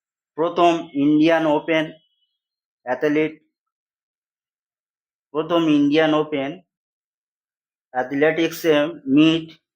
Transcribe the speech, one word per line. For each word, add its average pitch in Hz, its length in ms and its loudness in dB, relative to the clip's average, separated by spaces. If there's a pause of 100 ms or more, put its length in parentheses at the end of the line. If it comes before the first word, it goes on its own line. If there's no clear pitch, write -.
(340)
প্রথম 170 580 0
ইন্ডিয়ান 151 540 2
ওপেন 156 460 -2 (920)
অ্যাথলেট, 151 600 -4 (1900)
প্রথম 160 380 -2
ইন্ডিয়ান 151 460 2
ওপেন 151 460 -4 (1300)
অ্যাথলেটিক্সে 151 960 0
মিট 160 720 0 (160)